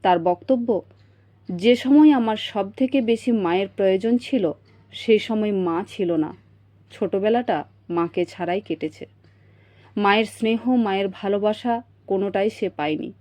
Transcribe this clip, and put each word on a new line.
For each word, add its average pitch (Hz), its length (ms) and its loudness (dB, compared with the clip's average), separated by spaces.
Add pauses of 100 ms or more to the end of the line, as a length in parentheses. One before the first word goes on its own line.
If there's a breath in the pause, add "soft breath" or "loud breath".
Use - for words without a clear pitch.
তার 180 160 4
বক্তব্য, 190 640 0 (640 soft breath)
"যে 202 280 2
সময় 294 340 6
আমার 226 260 2
সব 196 340 -6
থেকে 262 300 0
বেশি 233 320 0
মায়ের 190 360 0
প্রয়োজন 196 500 0
ছিল, 196 340 -2 (400 soft breath)
সেই 220 260 2
সময় 214 340 -2
মা 180 360 -2
ছিল 170 280 -2
না। 156 180 -2 (560)
ছোটবেলাটা 208 760 -2 (260)
মাকে 170 340 -2
ছাড়াই 175 360 -6
কেটেছে। - 460 -10 (920 soft breath)
মায়ের 208 280 2
স্নেহ, 226 520 -2
মায়ের 196 320 0
ভালোবাসা 208 760 -2 (240)
কোনোটাই 196 440 -2
সে 196 200 -6
পায়নি। 147 500 -6